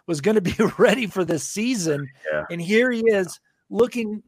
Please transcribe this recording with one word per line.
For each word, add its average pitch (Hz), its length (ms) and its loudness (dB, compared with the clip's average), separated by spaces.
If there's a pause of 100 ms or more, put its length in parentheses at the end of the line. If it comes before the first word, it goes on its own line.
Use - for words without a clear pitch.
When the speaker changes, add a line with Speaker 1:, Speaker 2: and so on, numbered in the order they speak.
Speaker 1:
was 156 140 -4
gonna 214 200 2
be 180 120 -2
<laughs> - 240 0
ready 220 280 4
for 180 200 -2
this 165 180 -2
season, 175 640 -2 (240)
Speaker 2:
Yeah. 151 180 -4
Speaker 1:
and 170 120 -8
here 220 300 2
he 226 160 -2
is 196 320 0 (300)
looking 214 580 -2